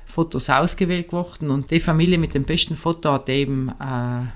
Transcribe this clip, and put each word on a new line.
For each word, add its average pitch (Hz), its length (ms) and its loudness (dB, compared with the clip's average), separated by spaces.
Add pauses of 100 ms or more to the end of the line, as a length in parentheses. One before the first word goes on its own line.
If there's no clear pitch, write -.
Fotos 160 460 -2
ausgewählt 170 600 2
worden. 175 380 -4
Und 139 220 -2
die 165 100 4
Familie 170 380 4
mit 156 160 0
dem 135 80 0
besten - 340 0
Foto 165 360 0
hat 135 180 -2
eben, 135 400 0
äh, 123 640 -4